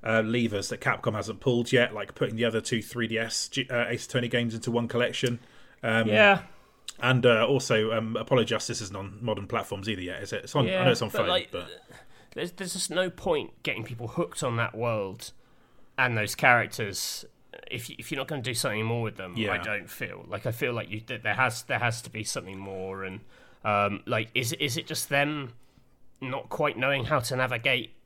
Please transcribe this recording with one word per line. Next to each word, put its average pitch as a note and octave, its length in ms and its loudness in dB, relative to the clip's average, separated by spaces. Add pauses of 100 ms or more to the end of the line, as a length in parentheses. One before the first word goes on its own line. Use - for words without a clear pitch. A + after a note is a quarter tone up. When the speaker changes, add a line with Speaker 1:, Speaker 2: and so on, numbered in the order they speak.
Speaker 1:
uh, A2+ 200 4
levers A2 480 0
that G#2 100 -8
Capcom A2+ 340 0
hasn't G#2 240 -6
pulled A#2+ 340 2
yet, A#2+ 220 4
like G#2 220 -8
putting A2+ 180 -2
the A2+ 100 0
other A2+ 160 2
two A2 220 -2
three A#2 240 -4
D A2 120 -2
S A2+ 300 -2
G-, - 220 -4
uh, B2 180 2
Ace B2 180 -4
Attorney B2 200 0
games A#2+ 260 0
into A2+ 200 -4
one A#2 160 2
collection. A#2+ 500 0 (460)
Um, A2+ 240 4
Speaker 2:
Yeah. G3+ 320 8 (580)
Speaker 1:
and, B2 260 4
uh, A#2 220 8
also, A2 460 4
um, A2+ 240 -2
Apollo A2+ 280 2
Justice A2 360 -2
isn't G2 160 -8
on G2 260 -10
modern G#2 240 -2
platforms G2 420 -4
either F#2+ 140 -2
yet, F2 220 -6
is - 80 -8
it? G#2+ 100 -4
It's - 140 -4
on, C#3 100 4
I - 40 0
Speaker 2:
Yeah, F#3+ 140 2
Speaker 1:
know C3 60 8
it's A#2 120 2
on A2 80 -2
Speaker 2:
but, - 80 -4
Speaker 1:
phone, G2+ 100 2
Speaker 2:
like, F2+ 240 0
Speaker 1:
but F2 160 -6 (680)
Speaker 2:
there's, F3 160 -4
there's F3+ 220 -8
just F#3 180 -4
no F3+ 200 0
point D#3+ 520 -2
getting A#2 220 -4
people A#2 240 -8
hooked - 340 -4
on A#2+ 140 0
that A#2 200 0
world A2 540 -2 (680)
and B2 220 4
those G#2 160 0
characters A#2 880 4 (460)
if A#2 180 -8
you, - 100 -12
if - 120 -12
you're C#3 80 -4
not C3 100 -4
gonna C#3+ 140 -4
do B2+ 100 -2
something A2 320 0
more A#2 160 0
with G#2+ 160 -4
them. F#2 200 -8
Speaker 1:
Yeah. G#2+ 160 0
Speaker 2:
I G#2+ 60 0
don't G2+ 300 -4
feel F#2 400 -10
like, G2 160 -8
I B2 80 0
feel B2 220 -2
like A2+ 160 -6
you, G#2+ 100 -6
th-, A2+ 220 -10
there G#2+ 120 0
has, A#2+ 280 0
there B2 160 -2
has A#2 240 0
to - 80 -14
be A2 140 -8
something G2 340 -6
more. F#2+ 460 -8
And, F#2+ 160 -8 (440)
um, G2+ 420 2
like, A2+ 280 -2
is, A#2+ 200 0
is C#3+ 220 -2
it - 100 -6
just - 220 -6
them C#3+ 440 0 (680)
not C3 280 -6
quite - 280 0
knowing C3 280 2
how C#3+ 160 2
to B2+ 160 -2
navigate B2+ 580 0 (120)